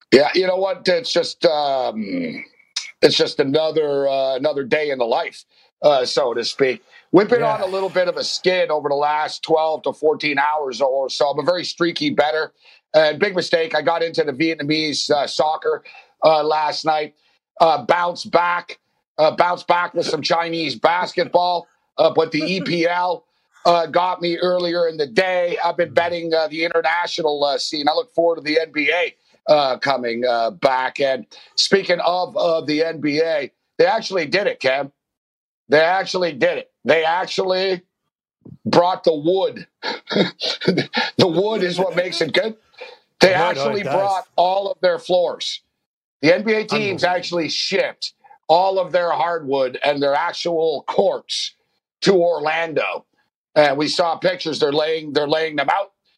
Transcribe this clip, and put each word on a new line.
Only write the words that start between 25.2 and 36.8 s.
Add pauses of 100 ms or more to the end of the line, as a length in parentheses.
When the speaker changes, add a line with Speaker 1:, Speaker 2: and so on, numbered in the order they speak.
Speaker 1:
I've
been
betting,
uh,
the
international,
uh,
scene.
I
look
forward
to
the
N
B
A, (360)
uh,
coming,
uh,
back.
And (300)
speaking
of,
uh,
the
N
B
A, (260)
they
actually
did
it,
Cam. (760)
They
actually
did
it. (140)